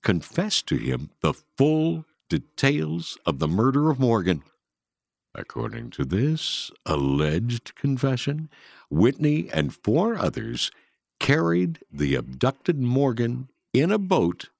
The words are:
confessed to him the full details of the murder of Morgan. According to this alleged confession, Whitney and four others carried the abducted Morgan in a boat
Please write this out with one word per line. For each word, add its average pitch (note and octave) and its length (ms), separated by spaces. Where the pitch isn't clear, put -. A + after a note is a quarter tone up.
confessed - 640
to - 100
him B1+ 340
the D2+ 100
full D#3 480
details F2 960
of D2 140
the D#2 100
murder C3 420
of C3+ 80
Morgan. G2 440
According A#1 580
to C#2+ 120
this B2 680
alleged D2+ 920
confession, C#3+ 760
Whitney D3 600
and D2 240
four F#3+ 420
others A2+ 540
carried D3+ 600
the C#2+ 240
abducted C2 640
Morgan B2 720
in D3 180
a G#3 80
boat D#3 600